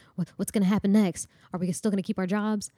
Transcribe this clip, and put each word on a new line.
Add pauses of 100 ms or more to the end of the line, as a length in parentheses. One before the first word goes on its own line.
(160)
What,
what's
gonna
happen
next? (260)
Are
we
still
gonna
keep
our
jobs?"